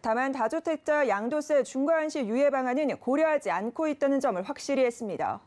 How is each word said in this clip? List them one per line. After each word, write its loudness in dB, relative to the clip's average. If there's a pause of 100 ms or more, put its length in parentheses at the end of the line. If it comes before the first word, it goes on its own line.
다만 0
다주택자 0
양도세 0
중과한 0
시 -2
유예 2
방안은 0
고려하지 0
않고 -2
있다는 0
점을 0
확실히 0
했습니다. -4